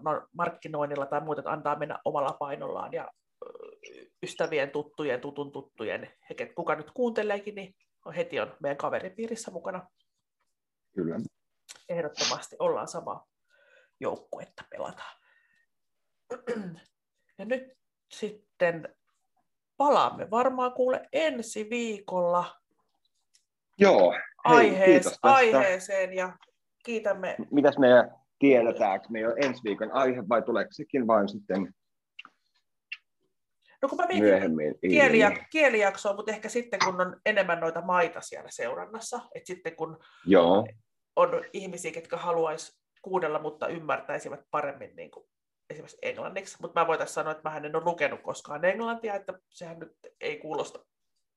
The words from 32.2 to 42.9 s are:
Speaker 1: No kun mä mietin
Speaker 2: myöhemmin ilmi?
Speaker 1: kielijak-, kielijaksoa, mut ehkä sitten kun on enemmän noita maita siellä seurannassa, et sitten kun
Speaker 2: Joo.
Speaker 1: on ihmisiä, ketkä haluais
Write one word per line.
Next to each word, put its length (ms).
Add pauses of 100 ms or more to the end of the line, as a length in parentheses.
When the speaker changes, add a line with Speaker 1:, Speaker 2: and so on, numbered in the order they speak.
Speaker 1:
No 60
kun 100
mä 80
mietin 180
Speaker 2:
myöhemmin 420
ilmi? 280
Speaker 1:
kielijak-, 560
kielijaksoa, 640
mut 120
ehkä 200
sitten 360
kun 160
on 260
enemmän 340
noita 220
maita 380
siellä 300
seurannassa, 680 (140)
et 120
sitten 300
kun 220 (280)
Speaker 2:
Joo. 400 (500)
Speaker 1:
on 360
ihmisiä, 400
ketkä 240
haluais 640 (220)